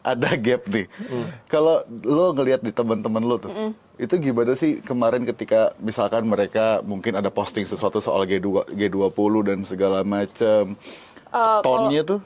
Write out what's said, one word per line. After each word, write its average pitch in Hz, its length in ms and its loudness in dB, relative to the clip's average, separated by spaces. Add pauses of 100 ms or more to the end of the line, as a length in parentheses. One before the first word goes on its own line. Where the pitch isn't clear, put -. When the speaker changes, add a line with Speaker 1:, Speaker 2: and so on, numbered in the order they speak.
Speaker 1:
ada 127 340 0
gap 123 300 0
nih. 101 200 -2 (160)
Speaker 2:
Hmm. 123 260 -6 (180)
Speaker 1:
Kalau 156 300 4 (260)
lo 147 320 2
ngelihat 131 280 2
di 113 100 -4
teman-teman 110 500 -2
lo 120 160 2
tuh, 101 120 -8
Speaker 3:
Mm-mm. 214 220 -6 (260)
Speaker 1:
itu - 240 -2
gimana 120 320 0
sih 151 260 0
kemarin 123 460 0
ketika 110 520 2
misalkan 110 480 -2
mereka 110 560 2
mungkin 98 320 -4
ada 98 160 0
posting 101 340 -4
sesuatu 98 360 -2
soal 98 260 0
G 95 120 0
dua, 95 300 0
G 101 200 -2
dua 98 220 0
puluh 104 340 2
dan 98 200 -2
segala 95 380 0
macem? 101 760 0 (540)
Speaker 3:
Eh, 220 320 2
Speaker 1:
Tone-nya 139 420 2
Speaker 3:
kalau 160 60 -6
Speaker 1:
tuh? 202 160 0